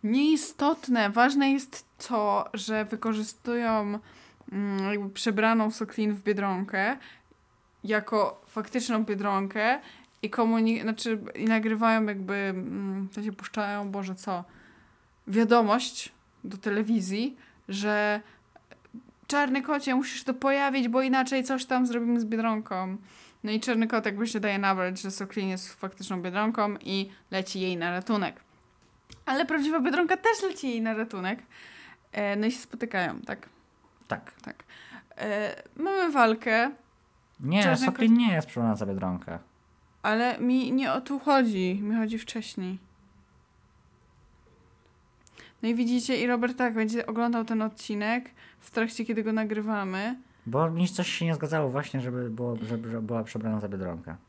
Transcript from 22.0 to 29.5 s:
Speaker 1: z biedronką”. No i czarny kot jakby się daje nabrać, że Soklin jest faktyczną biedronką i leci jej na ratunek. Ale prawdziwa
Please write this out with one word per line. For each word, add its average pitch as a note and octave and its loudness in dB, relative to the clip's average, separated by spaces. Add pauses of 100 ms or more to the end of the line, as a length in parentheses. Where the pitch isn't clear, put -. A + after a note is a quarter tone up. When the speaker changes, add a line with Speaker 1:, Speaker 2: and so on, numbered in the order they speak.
Speaker 1:
z A3+ 0
biedronką”. G#3+ -2 (460)
No G#3+ -2
i A3 2
czarny A3+ 2
kot A3+ 0
jakby G#3 -2
się A3+ -2
daje G3+ 0
nabrać, F#3 0
że G3 -6
Soklin G3 -4
jest F#3 -6
faktyczną F#3+ -8
biedronką G#3 0
i G3 -2 (220)
leci F#3+ -4
jej F#3 0
na E3+ -2
ratunek. F#3 -2 (920)
Ale C4+ 0
prawdziwa D#4 0